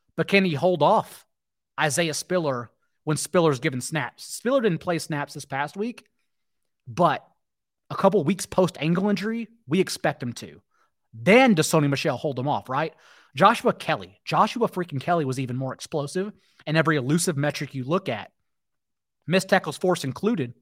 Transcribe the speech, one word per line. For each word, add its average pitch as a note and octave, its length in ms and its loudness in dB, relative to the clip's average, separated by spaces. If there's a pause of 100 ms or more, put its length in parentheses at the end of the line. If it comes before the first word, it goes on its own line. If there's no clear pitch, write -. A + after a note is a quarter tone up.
(180)
but E3 100 -2
can G3 160 4
he F3 120 0
hold D#3+ 280 2
off F#3 420 2 (540)
Isaiah D#3 340 0
Spiller C#3 560 -4 (340)
when D3+ 140 -2
Spiller's D#3+ 420 2
given C3+ 220 -2
snaps? C3+ 440 -6
Spiller C4 360 -2
didn't F3+ 180 0
play F3 200 -4
snaps C#3+ 340 -6
this D3 120 -14
past C#3+ 320 -6
week, A3+ 280 -8 (800)
but C#3+ 380 0 (640)
a - 60 -8
couple F#3+ 280 2
weeks E3+ 220 -2
post - 340 0
ankle F3 300 0
injury, A3 380 -4 (200)
we D3+ 120 0
expect - 420 -2
him B2 120 -6
to. D#2+ 280 -16 (520)
Then G#3 400 6
does D#3 140 4
Sony D3 220 4
Michel C#3 280 -2
hold C3 220 -4
him B2+ 80 -4
off, A#2+ 220 -4
right? D3 240 -4 (420)
Joshua G3+ 360 4
Kelly, G#2 540 -6
Joshua G#3 420 2
freaking E3+ 320 -6
Kelly E3+ 260 0
was B2+ 140 -4
even B2 180 -6
more C3 160 -6
explosive F#3 600 -6 (320)
in D3+ 100 -2
every D#3+ 200 4
elusive D3 420 0
metric C#3+ 380 -4
you C3 80 -6
look E3 260 -2
at, G#2 220 -8 (960)
missed F#3 200 0
tackles F3 300 0
forced F3+ 280 0
included, C#3 560 -2